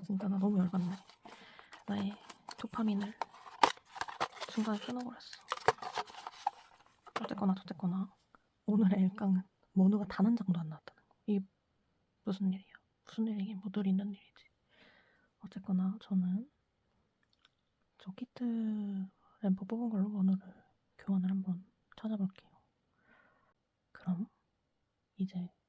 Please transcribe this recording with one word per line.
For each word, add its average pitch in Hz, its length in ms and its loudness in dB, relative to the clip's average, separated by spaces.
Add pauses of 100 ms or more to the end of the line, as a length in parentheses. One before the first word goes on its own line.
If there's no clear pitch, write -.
진짜 202 240 -2
나 196 100 0
너무 196 220 4
열받네. 180 360 0 (920)
나의 202 260 -2 (460)
도파민을 214 520 0 (1400)
중간에 214 260 0
끊어버렸어. 247 640 -10 (1800)
어쨌거나 196 360 0
저쨌거나 190 580 -4 (540)
오늘의 202 340 6
일 185 140 4
강은 190 260 2 (320)
원우가 196 320 6
단 196 220 2
한 233 80 6
장도 185 240 0
안 156 100 -6
나왔다는 - 380 -16
거. - 80 -20 (100)
이게 202 180 2 (840)
무슨 190 280 0
일이야? - 200 -10 (340)
무슨 220 180 -2
일이긴 208 340 -2
뭐 190 120 -8
늘 196 160 0
있는 190 240 2
일이지. - 340 -18 (920)
어쨌거나 190 640 0
저는 190 460 0 (1500)
저 185 140 -12
키트 - 300 -10 (1000)
램프 190 240 2
뽑은 233 240 -2
걸로 208 240 2
원우를 190 260 4 (600)
교환을 185 300 2
한번 190 360 -2 (320)
찾아볼게요. 208 520 -4 (1400)
그럼 185 360 -4 (880)
이제 185 340 -4 (180)